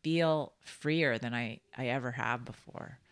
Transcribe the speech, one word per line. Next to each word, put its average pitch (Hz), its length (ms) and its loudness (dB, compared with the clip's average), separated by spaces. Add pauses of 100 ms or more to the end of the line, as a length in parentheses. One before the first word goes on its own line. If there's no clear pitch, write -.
feel 160 480 4 (100)
freer 151 560 2
than 120 160 -4
I, 120 280 -4 (160)
I 131 100 -2
ever 123 240 0
have 120 320 -2
before. - 560 -12 (120)